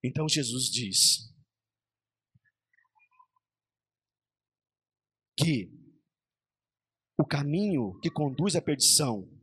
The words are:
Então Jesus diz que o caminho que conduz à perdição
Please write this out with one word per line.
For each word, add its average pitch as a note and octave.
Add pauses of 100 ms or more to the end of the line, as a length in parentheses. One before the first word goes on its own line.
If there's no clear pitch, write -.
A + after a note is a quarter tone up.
Então D3+
Jesus B2+
diz - (4000)
que C#3+ (1500)
o D3
caminho C#3+
que E3+
conduz D3+
à E3
perdição C3 (140)